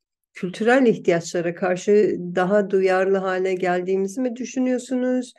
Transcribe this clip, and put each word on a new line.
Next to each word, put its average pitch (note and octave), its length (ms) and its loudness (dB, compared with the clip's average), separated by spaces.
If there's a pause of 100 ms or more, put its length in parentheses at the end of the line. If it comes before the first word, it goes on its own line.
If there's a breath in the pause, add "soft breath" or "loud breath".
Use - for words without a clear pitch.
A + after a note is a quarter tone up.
(340)
kültürel A3+ 520 2
ihtiyaçlara F3 680 0
karşı G3 640 2
daha F#3 500 0
duyarlı F#3+ 480 2
hale F#3 360 -2
geldiğimizi F#3 680 -2
mi B3 140 -4
düşünüyorsunuz? B3+ 1040 -4